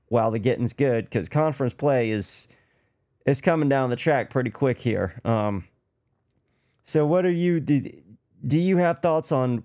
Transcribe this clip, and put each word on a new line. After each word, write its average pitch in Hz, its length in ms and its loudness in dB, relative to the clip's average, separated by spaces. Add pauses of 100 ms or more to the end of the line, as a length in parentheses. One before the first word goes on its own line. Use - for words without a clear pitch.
while 113 240 2
the 113 80 -2
getting's 117 340 0
good, 120 360 0
'cause 95 200 -4
conference 151 440 0
play 131 360 0
is, - 380 -6 (800)
is 139 160 2
coming 160 260 2
down 135 220 2
the 120 60 -2
track 135 340 0
pretty 123 220 -2
quick 131 280 -2
here. 98 460 -2
Um, 104 420 -2 (1160)
so 151 240 0
what 180 180 2
are 180 60 2
you, 175 280 0
do, 139 320 0 (540)
do 143 140 2
you 185 180 2
have 170 240 0
thoughts 160 300 0
on 127 340 0